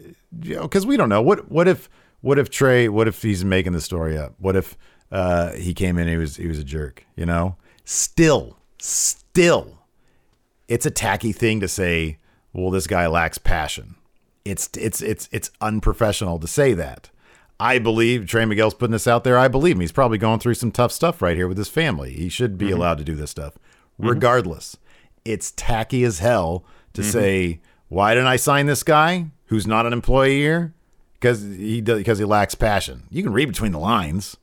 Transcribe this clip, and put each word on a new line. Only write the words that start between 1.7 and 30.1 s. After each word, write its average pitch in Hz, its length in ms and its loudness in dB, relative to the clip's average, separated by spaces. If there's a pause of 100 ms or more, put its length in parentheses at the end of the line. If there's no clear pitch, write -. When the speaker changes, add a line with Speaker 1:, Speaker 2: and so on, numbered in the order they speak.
Speaker 1:
what 139 180 2
if 131 100 0
Trey, 123 380 4
what 110 220 2
if 101 120 -8
he's 98 220 -2
making 92 300 2
the 82 80 -2
story 80 360 -4
up? 76 220 -10
What 95 160 0
if, - 220 -2 (340)
uh, 90 400 0
he 90 220 -6
came 90 240 -2
in, 85 100 0
he 82 80 0
was, 80 220 -4
he 85 100 -8
was 80 120 -6
a 76 40 -8
jerk, 71 420 -10 (120)
you 85 80 -6
know? 85 320 -2 (260)
Still, - 720 0 (220)
still, - 1000 0 (880)
it's 117 180 -2
a 113 60 -2
tacky 104 400 -2
thing 110 280 0
to 95 80 -4
say, 82 500 -2 (360)
"Well, 92 180 -2
this 90 160 -2
guy 87 200 0
lacks 82 300 0
passion." 73 580 -2 (480)
It's, - 340 -8
it's, - 240 -6
it's, - 300 -6
it's - 200 -8 (100)
unprofessional 107 800 0
to 82 80 -8
say 135 260 2
that. - 360 -8 (500)
I 123 200 2
believe 113 480 2
Trey 113 180 2
Miguel's 107 280 2
putting 117 180 -2
this 113 160 0
out 120 160 4
there. 123 140 4
I 127 100 6
believe 135 280 2
him. 90 60 0
He's 85 100 -2
probably 120 260 2
going 110 220 2
through 120 160 0
some 113 160 -2
tough 120 200 2
stuff - 300 -2
right 87 160 2
here 90 100 0
with 92 100 -4
his 101 120 -4
family. 80 440 -2
He 82 160 -6
should 107 280 -4
be 101 100 -4
Speaker 2:
Mm-hmm. 95 80 0
Speaker 1:
allowed 85 240 0
to 76 40 -8
do 76 120 -6
this 73 160 -10
stuff. 73 220 -12 (460)
Speaker 2:
Mm-hmm. 107 100 -2
Speaker 1:
Regardless, 117 680 0 (460)
it's 110 320 -6
tacky 120 480 0
as 110 160 0
hell 92 440 0 (300)
to - 80 -8
Speaker 2:
Mm-hmm. 104 100 -2
Speaker 1:
say, 95 480 0 (300)
"Why 104 240 2
didn't 127 140 2
I 131 80 4
sign 143 300 2
this 143 180 0
guy 160 440 2 (180)
who's 107 220 -2
not 110 180 2
an 120 80 -2
employee 135 460 2